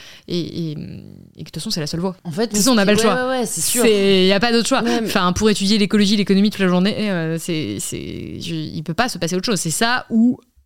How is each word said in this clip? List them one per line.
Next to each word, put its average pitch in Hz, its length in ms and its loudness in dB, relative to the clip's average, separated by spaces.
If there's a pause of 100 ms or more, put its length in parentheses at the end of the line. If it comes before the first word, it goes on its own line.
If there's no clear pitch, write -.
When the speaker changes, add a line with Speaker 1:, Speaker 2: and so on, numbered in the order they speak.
(280)
Speaker 1:
et, 175 120 -4
et, 165 320 -6
et - 20 -10
que 147 60 -10
de 50 640 -16
toute 160 100 -16
façon, 165 160 -10
c'est 190 100 -4
la 151 60 -4
seule 160 140 -6
voie. 180 240 -6
Speaker 2:
En 175 80 -8
fait, 202 160 -2
Speaker 1:
De - 0 -
toute 208 100 -4
façon, 208 140 4
on 247 40 4
n'a 202 80 4
pas 202 100 4
le 208 40 4
Speaker 2:
ouais, 220 60 4
Speaker 1:
choix. 240 240 2
Speaker 2:
ouais, 262 140 0
ouais, 233 40 -2
c'est - 160 -6
sûr. - 220 0
Speaker 1:
C'est, 196 420 4
y 190 80 4
a 196 60 2
pas 240 120 0
d'autre 226 160 2
choix. 254 140 2
Speaker 2:
Ouais, 240 200 0
mais 220 60 -2
Speaker 1:
Enfin, 180 260 2
pour 214 180 2
étudier 202 260 2
l'écologie, 208 400 4
l'économie 202 320 4
toute 202 120 -4
la 190 60 4
journée, 190 440 2
euh, 165 260 -2
c'est, 156 420 -4
c'est, 85 640 -10
je, 170 140 -6
il 156 260 -8
peut 156 140 -6
pas 247 120 0
se 185 120 -10
passer 180 160 -4
autre 185 100 -4
chose. 202 140 0
C'est 165 100 -4
ça 233 400 -2
ou, 233 300 4 (260)